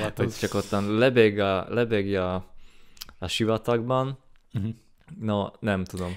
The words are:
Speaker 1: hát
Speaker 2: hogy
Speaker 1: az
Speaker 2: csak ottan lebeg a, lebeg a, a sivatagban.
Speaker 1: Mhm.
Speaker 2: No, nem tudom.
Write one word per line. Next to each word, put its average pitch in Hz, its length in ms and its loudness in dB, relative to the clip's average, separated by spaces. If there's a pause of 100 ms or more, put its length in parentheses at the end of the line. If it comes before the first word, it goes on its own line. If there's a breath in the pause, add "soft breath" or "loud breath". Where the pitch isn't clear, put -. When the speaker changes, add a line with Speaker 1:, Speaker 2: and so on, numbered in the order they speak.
Speaker 1:
hát 107 140 -4
Speaker 2:
hogy 104 100 0
Speaker 1:
az 107 120 -6
Speaker 2:
csak - 160 -2
ottan 101 440 0
lebeg 113 400 6
a, 98 300 0
lebeg 107 460 0
a, 92 200 0 (840 loud breath)
a 92 100 -6
sivatagban. 120 880 0 (340)
Speaker 1:
Mhm. 104 140 -2 (540)
Speaker 2:
No, 104 260 0 (140)
nem 98 240 0
tudom. 90 320 -6